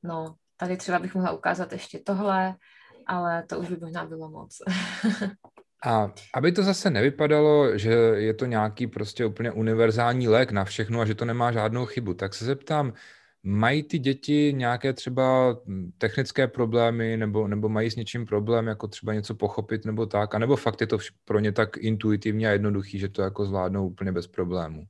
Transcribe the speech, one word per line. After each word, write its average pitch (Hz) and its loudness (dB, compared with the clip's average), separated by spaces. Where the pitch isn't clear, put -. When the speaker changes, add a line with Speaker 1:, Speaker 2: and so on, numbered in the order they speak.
Speaker 1:
No, 160 -8
tady 180 -4
třeba 180 -2
bych 180 -6
mohla 185 0
ukázat 175 -4
ještě - -12
tohle, 190 0
ale 175 -2
to - -8
už 175 -8
by 175 -6
možná 165 -10
bylo 160 -12
moc. 156 -18
<laughs> - -
Speaker 2:
A 110 2
aby 147 2
to 196 2
zase 190 2
nevypadalo, 147 4
že 107 2
je 110 2
to 127 -2
nějaký 110 0
prostě 107 -4
úplně 113 -4
univerzální 113 2
lék 123 6
na 101 2
všechno 110 -4
a 113 2
že 107 0
to 107 -4
nemá 120 0
žádnou 113 0
chybu, 104 -4
tak 98 -6
se 110 -10
zeptám, 139 -2
mají 113 2
ty 151 -4
děti 143 2
nějaké 123 0
třeba 127 2
technické 127 0
problémy 117 0
nebo, 107 0
nebo 104 -2
mají 110 0
s 107 -8
něčím 117 -8
problém, 113 0
jako 107 -6
třeba 107 -6
něco 107 -4
pochopit 107 -4
nebo 110 -2
tak, 104 -2
anebo 117 2
fakt - -2
je 117 2
to 107 0
vš-, - -10
pro 104 2
ně 104 2
tak 107 0
intuitivně 110 0
a 104 4
jednoduchý, 101 0
že 98 -4
to 98 -4
jako 98 -2
zvládnou 95 -2
úplně 95 -6
bez 87 -4
problémů? 85 -4